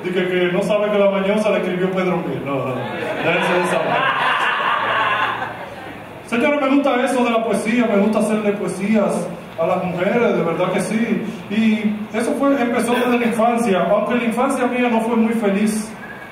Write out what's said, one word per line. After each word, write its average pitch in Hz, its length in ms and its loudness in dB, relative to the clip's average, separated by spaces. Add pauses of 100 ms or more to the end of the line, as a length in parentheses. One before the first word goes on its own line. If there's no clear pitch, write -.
dije, 180 240 0
que 180 240 2
no 196 100 0
sabe 208 300 2
que 202 80 2
La 202 100 6
Mañosa 196 400 2
la 190 100 2
escribió 185 320 -2
Pedro 180 260 0
Miguel. 131 280 -6
No, 139 100 -4
no, 127 200 -4 (480)
déjense 175 300 0
de 185 100 2
esa - 140 0
vaina. - 360 0 (2000)
Señores, 285 360 0
me 269 140 2
gusta 247 300 2
eso 262 180 2
de 233 60 2
la 226 140 2
poesía, 220 420 0
me 202 160 2
gusta 220 180 2
hacerle 208 340 0
poesías 196 760 0 (300)
a 165 100 0
las 180 180 0
mujeres, 196 500 2
de 165 80 2
verdad 170 300 0
que 196 80 0
sí. 214 420 0 (260)
Y 214 460 2 (220)
eso 240 160 0
fue, 277 280 2
empezó 240 320 0
desde 247 260 2
la 233 60 0
infancia, 214 640 2
aunque 240 260 2
la 233 100 0
infancia 247 400 0
mía 247 240 0
no 226 100 2
fue 226 160 0
muy 220 200 2
feliz, 202 540 0 (420)